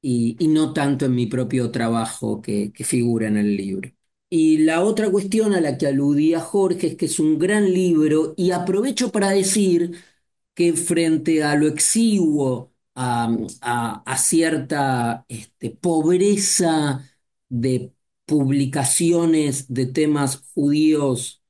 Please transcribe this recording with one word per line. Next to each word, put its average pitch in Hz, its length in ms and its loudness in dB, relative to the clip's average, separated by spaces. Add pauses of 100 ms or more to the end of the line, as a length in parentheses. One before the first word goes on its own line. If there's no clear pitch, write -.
y, 120 360 -2
y 160 100 0
no 156 260 2
tanto 139 320 0
en 127 80 2
mi 123 120 0
propio 120 440 -2
trabajo 113 720 -4
que, 104 300 -4
que 110 120 -14
figura 117 420 0
en 104 120 0
el 104 180 0
libro. 98 340 -8 (380)
Y 160 300 2
la 160 240 2
otra 214 280 0
cuestión 202 440 0
a 170 80 2
la 139 160 -2
que 151 80 -2
aludía 147 540 2
Jorge 175 480 0
es - 80 -6
que 165 100 -2
es 160 120 -4
un 156 200 2
gran 190 340 2
libro, 156 640 2
y 185 140 0
aprovecho 190 600 -2
para 196 200 0
decir 185 680 2 (580)
que 170 200 2
frente 165 680 0
a 147 140 0
lo 151 120 4
exiguo, 151 1040 0 (220)
a, 120 400 -2 (280)
a, 117 420 -4
a 135 140 -4
cierta, 139 1080 0
este, - 420 -12
pobreza 165 1400 0 (380)
de 127 440 -2 (340)
publicaciones 143 1500 0
de 123 140 -2
temas 147 560 -2 (120)
judíos 147 960 0